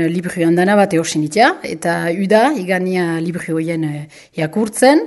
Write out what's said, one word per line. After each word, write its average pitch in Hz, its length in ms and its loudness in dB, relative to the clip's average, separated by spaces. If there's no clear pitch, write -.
libru 175 340 -4
handana 180 320 4
bat 196 180 2
eosin 160 300 0
itia. 226 400 2
Eta 170 460 -4
uda, 208 480 2
igania 180 640 -2
libru 170 320 -6
hoien, 160 300 -2
eh, 147 240 -6
jakurtzen, 220 720 2